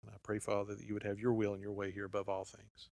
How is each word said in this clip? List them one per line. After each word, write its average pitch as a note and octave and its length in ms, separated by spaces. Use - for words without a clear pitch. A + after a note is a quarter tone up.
And G#2+ 80
I G2+ 80
pray, G#2+ 160
Father, G2+ 380
that - 100
you G#2 80
would G#2 100
have G2+ 160
your A#2 140
will G#2 200
and G2 80
your G#2 100
way G2 200
here G2+ 140
above G2 240
all F#2+ 160
things. - 540